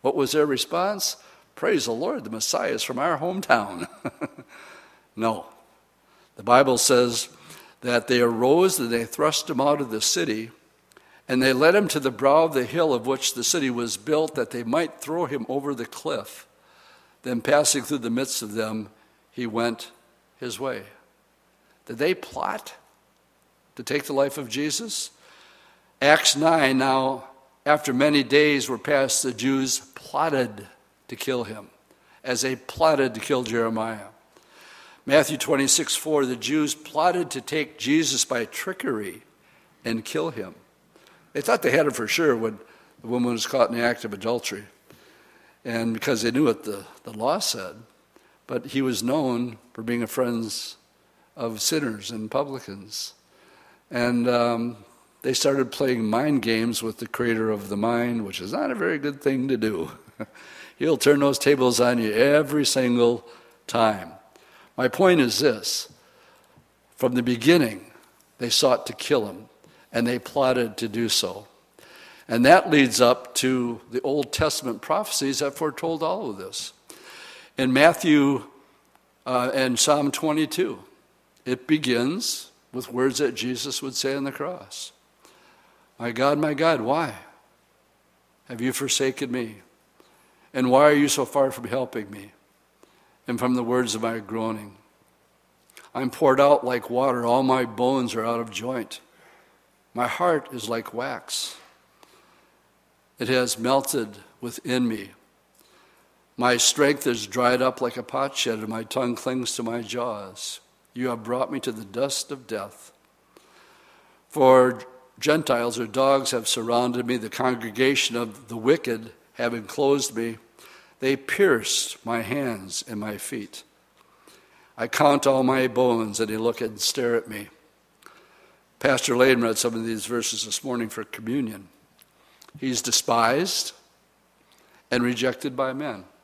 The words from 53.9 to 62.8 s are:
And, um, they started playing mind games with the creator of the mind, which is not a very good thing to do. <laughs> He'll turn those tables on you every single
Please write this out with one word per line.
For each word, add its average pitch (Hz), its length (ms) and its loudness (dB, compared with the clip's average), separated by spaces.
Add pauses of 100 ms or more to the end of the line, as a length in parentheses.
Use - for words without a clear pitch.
And, 120 380 0
um, 120 480 0 (460)
they 131 120 -2
started 135 360 2
playing 127 340 0
mind 127 360 2
games 113 420 0
with 110 140 -6
the 117 100 -10
creator 113 440 0
of 101 180 -4
the 101 80 -4
mind, 117 480 0
which 95 160 -8
is 95 120 -8
not 277 180 -2
a 254 40 -2
very 175 240 -2
good 143 220 -6
thing 135 280 0
to 127 100 0
do. 101 320 -2 (280)
<laughs> 120 80 -12 (520)
He'll 151 180 2
turn 143 240 6
those 139 180 4
tables 127 400 4
on 120 200 4
you 110 120 0
every 143 540 4
single 120 600 2 (400)